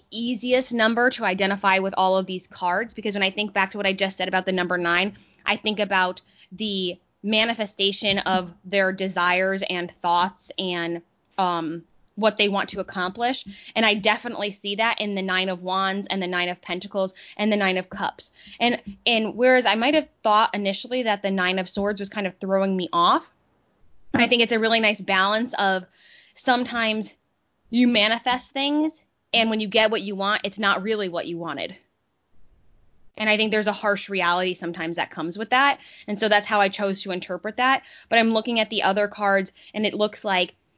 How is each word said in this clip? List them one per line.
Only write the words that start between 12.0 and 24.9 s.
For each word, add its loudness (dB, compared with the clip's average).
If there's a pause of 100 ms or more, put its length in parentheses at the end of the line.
what 2
they 4
want 0
to -8
accomplish. -4 (300)
And 2
I 6
definitely -2
see -8
that 0
in -4
the -2
Nine 0
of -6
Wands -2
and -4
the -4
Nine -2
of -8
Pentacles -6 (220)
and 0
the 2
Nine 2
of -6
Cups. -10 (260)
And, 0 (240)
and 0
whereas 4
I 4
might 2
have 2 (160)
thought 4
initially -2
that 0
the -2
Nine 2
of -4
Swords -2
was -6
kind -6
of -4
throwing 0
me -2
off, 2 (840)
I 4
think 4
it's 2
a 2
really 4
nice 2